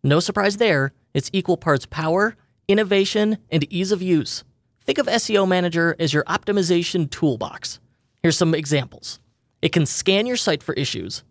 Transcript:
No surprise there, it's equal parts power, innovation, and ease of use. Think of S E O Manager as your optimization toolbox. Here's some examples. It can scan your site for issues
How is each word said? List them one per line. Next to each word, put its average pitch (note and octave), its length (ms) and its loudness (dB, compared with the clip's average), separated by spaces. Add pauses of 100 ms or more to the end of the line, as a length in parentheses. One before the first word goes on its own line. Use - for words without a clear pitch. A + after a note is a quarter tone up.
No C#3+ 160 4
surprise G3+ 380 0
there, D3+ 340 2 (220)
it's C3+ 180 -2
equal F3+ 240 0
parts D3 300 0
power, F3 500 -2 (320)
innovation, G3+ 720 2 (140)
and D3 200 0
ease F#3+ 200 -2
of F#3 100 0
use. F3+ 420 0 (380)
Think - 160 -2
of D4 100 0
S A3+ 220 0
E G#3+ 80 2
O G3 80 4
Manager E3+ 540 2
as D3+ 160 0
your D3+ 80 2
optimization F3 840 0
toolbox. - 720 -4 (440)
Here's E3 120 4
some E3 200 2
examples. D3 640 -4 (420)
It - 100 0
can D#3+ 140 2
scan G3 400 0
your B3 100 -2
site E3 280 -2
for - 100 -6
issues G#2 580 -6